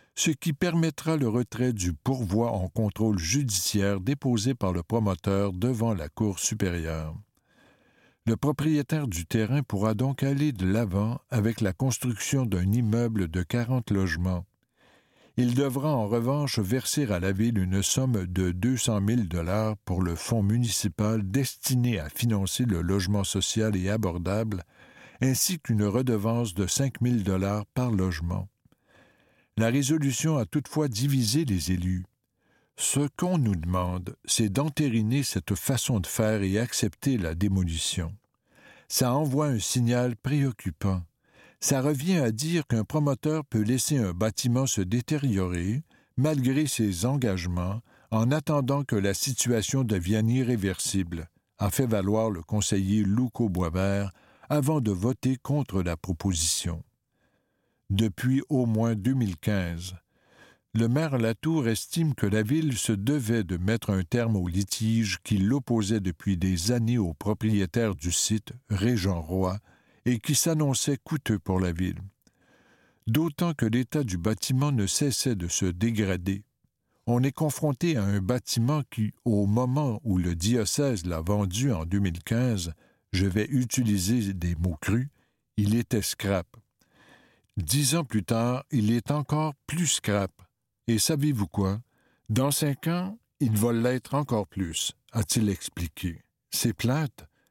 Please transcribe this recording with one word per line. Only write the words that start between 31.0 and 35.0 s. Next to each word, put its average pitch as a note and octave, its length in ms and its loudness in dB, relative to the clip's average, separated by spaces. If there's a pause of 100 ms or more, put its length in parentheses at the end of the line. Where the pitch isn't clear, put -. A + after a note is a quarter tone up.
les F2+ 260 0
élus. F#2 320 -2 (720)
Ce - 400 0
qu'on F3+ 220 0
nous A2 180 4
demande, F2+ 680 -2
c'est A2 240 2
d'entériner C3 760 0